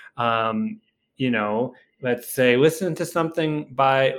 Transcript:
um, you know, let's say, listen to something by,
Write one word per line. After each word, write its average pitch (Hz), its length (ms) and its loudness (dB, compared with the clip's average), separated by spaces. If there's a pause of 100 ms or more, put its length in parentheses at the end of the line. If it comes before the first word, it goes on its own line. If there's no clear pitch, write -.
(180)
um, 113 600 -2 (380)
you 127 140 -2
know, 110 440 -2 (280)
let's 123 300 -4
say, 127 260 4
listen 160 380 2
to 170 100 -4
something 156 680 -2
by, 135 440 4